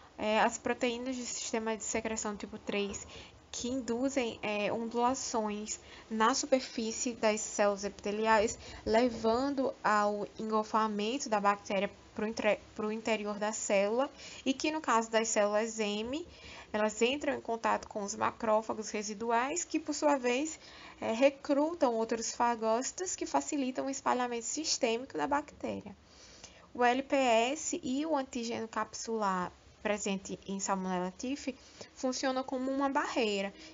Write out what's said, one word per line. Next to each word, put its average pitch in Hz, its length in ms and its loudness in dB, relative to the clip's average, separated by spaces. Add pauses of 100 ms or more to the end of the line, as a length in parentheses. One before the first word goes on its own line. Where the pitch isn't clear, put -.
(180)
é, 214 240 2
as 233 160 4
proteínas 247 580 -2
do 247 80 -6
sistema 226 540 -4
de 214 60 -10
secreção 220 520 -4
tipo 208 220 -10
três, 202 500 -4 (440)
que - 180 -6
induzem, 247 760 -2
é, 208 280 -2
ondulações 226 1080 -2 (300)
na 220 240 4
superfície 254 800 0
das 214 260 2
células 202 460 0
epiteliais, 214 760 2 (260)
levando 240 960 2
ao 208 460 4 (100)
engolfamento 220 920 0
da 214 100 2
bactéria 202 500 2 (240)
pro 214 140 -2
intre-, 220 320 2 (160)
pro 214 160 -2
interior 214 480 -2
da 208 140 -2
célula, 214 580 2 (340)
e 269 80 2
que 311 180 0
no 311 100 -4
caso 226 280 2
das 226 200 2
células 214 500 2
M, 220 480 -2 (460)
elas 214 280 0
entram 277 320 2
em 240 60 -4
contato 226 480 0
com 214 160 -6
os 202 100 -6
macrófagos 220 760 0
residuais, 233 760 -2
que - 160 -2
por 302 160 -4
sua 285 220 4
vez, 254 420 0 (400)
é, 220 140 -2
recrutam 285 800 4
outros 226 420 -2
fagócitos 240 800 0
que 330 100 -4
facilitam 277 600 -2
o 269 40 -2
espalhamento 247 560 0
sistêmico 262 720 -2
da 294 100 0
bactéria. 220 680 -4 (800)
O 240 100 2
L 247 200 6
P 277 120 0
S 254 680 2
e 269 240 -2
o 320 120 2
antígeno 233 500 -4
capsular 214 840 -2 (340)
presente 196 640 -2
em 196 120 -6
Salmonella 185 520 -2
typhi 254 440 -6 (380)
funciona 262 500 -2
como 262 280 -2
uma 277 180 2
barreira, 226 640 0 (200)